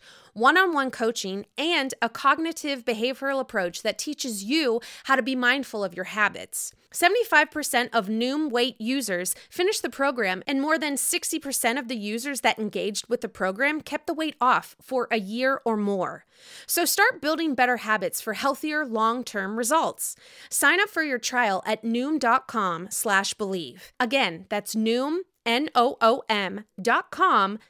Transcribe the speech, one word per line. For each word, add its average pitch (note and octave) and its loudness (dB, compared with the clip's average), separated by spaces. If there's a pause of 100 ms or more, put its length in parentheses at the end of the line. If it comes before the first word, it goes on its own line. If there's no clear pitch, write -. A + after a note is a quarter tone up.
(320)
one-on-one C#4+ 4
coaching, G#3+ -4 (120)
and C#4+ 0
a A#3 0
cognitive C#4 0
behavioral C4 -2
approach F#3+ -4
that G#3 -2
teaches B3 -6
you A#3+ 2 (240)
how C4 2
to C4 2
be C4 -2
mindful B3 0
of F3+ -4
your F3+ -6
habits. F#3+ -4 (240)
Seventy-five F4 4
percent C4 -2
of G#3+ 0
Noom B3+ 0
Weight A#3+ 0
users G#3+ -2 (160)
finish F#4+ 0
the D#4 -4
program, A#3+ -2
and C4+ 0
more D#4 2
than D4 -2
sixty E4 -2
percent C4 -2
of A#3+ -8
the B3 -6
users A#3 -6
that - 2
engaged G3+ -4
with - -2
the A3+ -8
program G#3+ -2
kept - -8
the E4+ -2
weight D#4 -4
off A#3+ 2
for B3 -4
a A#3 0
year A#3 -2
or A3+ 2
more. G3 -2 (420)
So E4+ 0
start G4+ 2
building D#4 0
better B3 4
habits G#3 -2
for A3 -4
healthier D4 -2
long-term A3 -2
results. B3 0 (360)
Sign D4+ 4
up G4+ 2
for E4 -4
your C#4+ -2
trial A3+ 0
at G#3+ -2
noom B3 0
dot A#3+ 2
com F#3 -2
slash G3 0
believe. F#3 -8
Again, G#3+ 0
that's G#3 -4
Noom, B3 0 (260)
N B3 0
O B3 4
O A#3 6
M G3+ -2 (140)
dot A#3 0
com A3 4 (120)